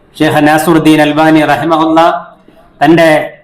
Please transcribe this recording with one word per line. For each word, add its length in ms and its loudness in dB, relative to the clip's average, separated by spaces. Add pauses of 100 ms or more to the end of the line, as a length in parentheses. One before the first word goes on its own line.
(180)
ഷെയ്ഖ് 300 0
നാസറുദ്ദീൻ 540 0
അൽബാനി 420 0
റഹിമഹുല്ല 880 -2 (500)
തന്റെ 600 0